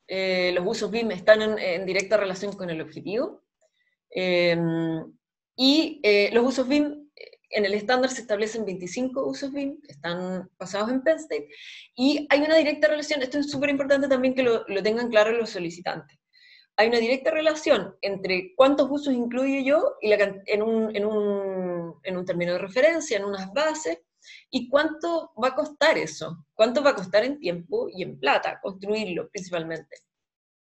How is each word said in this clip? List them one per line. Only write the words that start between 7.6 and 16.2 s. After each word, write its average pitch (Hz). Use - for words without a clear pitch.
el 196
estándar 247
se -
establecen 214
veinticinco 208
usos 269
bim, 285
que -
están 180
basados 202
en 262
Penn 320
State, -
y 294
hay 294
una 311
directa 302
relación, 302
esto 269
es 285
súper 277
importante 277
también 262
que 262
lo, 233
lo 196
tengan 226
claro 214
los 226
solicitantes. 170